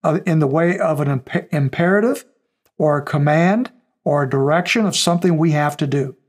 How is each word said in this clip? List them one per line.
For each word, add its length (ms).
uh, 220
in 140
the 80
way 320
of 240
an 60
imp-, 440
imperative 720
or 180
a 60
command 680
or 200
a 80
direction 560
of 100
something 400
we 140
have 260
to 100
do. 300